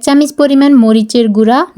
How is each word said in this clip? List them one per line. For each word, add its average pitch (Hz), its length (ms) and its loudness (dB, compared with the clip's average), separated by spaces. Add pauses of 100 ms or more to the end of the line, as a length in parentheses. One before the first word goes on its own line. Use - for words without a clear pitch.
চামচ 285 360 0
পরিমাণ 277 340 0 (100)
মরিচের 220 480 0
গুঁড়া, 220 300 0 (180)